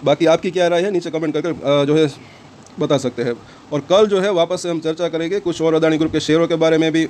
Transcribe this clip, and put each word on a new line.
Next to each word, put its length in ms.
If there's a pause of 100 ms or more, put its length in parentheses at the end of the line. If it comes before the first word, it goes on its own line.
बाकी 220
आपकी 240
क्या 180
राय 140
है, 80
नीचे 200
comment 240
करके, 140
अ, 360
जो 100
है 380 (480)
बता 180
सकते 240
हैं। 120 (380)
और 80
कल 260
जो 140
है 120
वापस 300
से 80
हम 100
चर्चा 280
करेंगे 320
कुछ 220
और 120
अदानी 240
ग्रुप 140
के 80
शेयरों 260
के 80
बारे 240
में 140
भी, 180